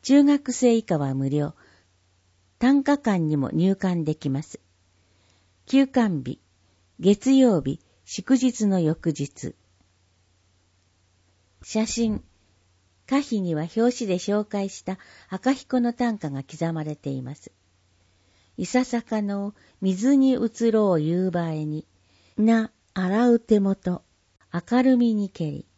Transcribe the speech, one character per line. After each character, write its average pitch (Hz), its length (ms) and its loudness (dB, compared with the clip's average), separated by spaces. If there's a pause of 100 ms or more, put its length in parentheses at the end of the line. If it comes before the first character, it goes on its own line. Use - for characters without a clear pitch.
中 285 240 4
学 285 260 0
生 240 240 2
以 220 80 0
下 165 140 -2
は 135 180 -2
無 135 140 -2
料。 147 260 -4 (1040)
短 277 200 4
歌 285 180 2
館 208 220 -2
に 151 180 0
も 135 140 -2
入 190 260 0
館 180 260 -2
で 151 120 -2
き - 140 -8
ま 139 140 -4
す。 - 160 -18 (1040)
休 269 220 2
館 202 360 0
日、 123 160 -10 (600)
月 202 320 2
曜 240 300 4
日、 135 180 -6 (240)
祝 - 320 -2
日 240 320 0
の 190 140 2
翌 160 260 -2
日。 - 480 -6 (2000)
写 220 220 -2
真、 220 380 -4 (840)
歌 277 160 0
碑 220 200 -4
に 170 140 -2
は 151 60 -2
表 233 380 -2
紙 233 80 -6
で 180 80 0
紹 208 300 -2
介 196 240 -6
し - 120 -16
た 190 160 -10 (320)
赤 254 240 -2
彦 262 260 -4
の 240 140 0
短 240 220 -2
歌 160 140 -8
が 139 140 -8
刻 165 300 -6
ま 156 100 -6
れ 151 120 -6
て - 140 -10
い 135 120 -6
ま 131 140 -12
す。 - 160 -20 (1040)
い 185 80 -6
さ 254 200 0
さ 233 160 -4
か 214 200 -4
の 202 320 -6 (280)
水 196 340 2
に 269 180 4
移 233 380 -2
ろ 208 220 2
う 156 80 2
夕 175 320 0
映 175 60 -2
え 156 260 -4
に、 151 200 -8 (520)
な、 220 340 2 (220)
洗 196 360 2
う 233 100 6
手 214 200 2
元、 196 440 -2 (480)
明 233 320 0
る 254 140 4
み 233 160 2
に 202 160 -2
け 156 220 -6
り。 143 160 -12 (100)